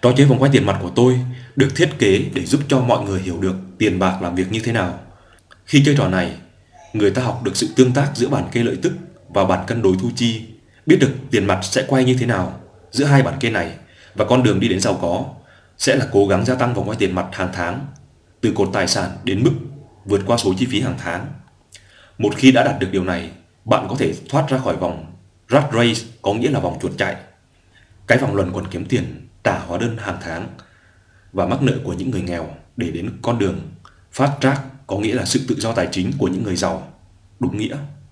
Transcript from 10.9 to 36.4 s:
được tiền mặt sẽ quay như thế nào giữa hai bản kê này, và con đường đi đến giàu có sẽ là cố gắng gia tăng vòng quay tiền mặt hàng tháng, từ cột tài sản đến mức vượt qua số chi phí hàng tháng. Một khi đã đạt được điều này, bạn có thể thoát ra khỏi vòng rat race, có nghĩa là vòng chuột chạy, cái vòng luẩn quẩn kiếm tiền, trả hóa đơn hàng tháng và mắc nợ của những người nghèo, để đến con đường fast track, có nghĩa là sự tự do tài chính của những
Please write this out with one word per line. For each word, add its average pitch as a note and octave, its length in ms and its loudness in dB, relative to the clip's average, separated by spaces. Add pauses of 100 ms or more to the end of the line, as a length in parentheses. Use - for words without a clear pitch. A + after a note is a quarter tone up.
được C3 140 4 (160)
tiền G2 160 2
mặt F#2+ 160 2
sẽ - 260 -2
quay C3 160 4
như B2+ 120 4
thế A#2+ 100 0
nào F#2 340 -2 (300)
giữa C3+ 140 0
hai C#3 180 6
bản - 180 0
kê A2+ 100 0
này, E2+ 220 -2 (420)
và G2+ 100 0
con B2+ 180 4
đường G2+ 180 4
đi - 80 2
đến F#2 120 0
giàu G2 220 0
có F#2 220 -2 (540)
sẽ - 180 2
là - 160 0
cố G2 140 6
gắng G2 180 2
gia B2+ 100 2
tăng B2 200 0
vòng - 140 -4
quay A2 100 -4
tiền F#2 160 0
mặt F#2 180 -2
hàng F#2 200 -4
tháng, F2 340 -6 (540)
từ A2 120 0
cột F#2+ 200 0
tài G2 160 0
sản F#2 220 -2 (140)
đến G2+ 200 0
mức E3+ 80 4 (520)
vượt G2+ 220 2
qua A#2 100 2
số G2+ 220 2
chi B2 80 0
phí G2+ 140 -2
hàng F2+ 180 -4
tháng. F2 280 -6 (920)
Một G#2 180 0
khi C3 160 10
đã A#2+ 120 6
đạt - 140 0
được - 120 -2
điều F#2 140 0
này, E2+ 260 -4 (340)
bạn - 240 0
có B2+ 100 -6
thể E2 160 -2 (140)
thoát D3 200 0
ra C3 100 0
khỏi F#2 180 -2
vòng E2+ 360 -6 (380)
rat C3+ 220 2
race, A#2 280 0 (220)
có G2+ 120 0
nghĩa B2 160 -2
là A#2+ 100 0
vòng E2+ 220 -4
chuột F2+ 160 -4
chạy, G2 180 -4 (880)
cái A#2+ 120 4
vòng C3 160 0
luẩn F#2 180 0
quẩn F#2 140 -6
kiếm - 180 -8
tiền, - 440 -4 (160)
trả F#2+ 140 2
hóa E2+ 200 -6
đơn A2+ 200 -2
hàng G2 240 -8
tháng E2+ 260 -8 (840)
và F#2 140 -2
mắc C3+ 160 -2
nợ B2 100 2 (120)
của F2+ 80 -6
những F#2 180 -6
người F#2+ 120 -4
nghèo, E2+ 280 -6 (260)
để E2+ 140 -4
đến E2+ 320 -8
con A#2 160 -2
đường F2 220 0 (540)
fast C#3+ 260 0
track, C#3 200 2 (260)
có G2 120 -4
nghĩa G#2+ 160 -2
là A2+ 100 -2
sự C3+ 240 0
tự G#2 120 -2
do A2+ 120 -2
tài F2 200 0
chính F#2+ 260 -2
của F#2+ 100 2
những F#2 140 -2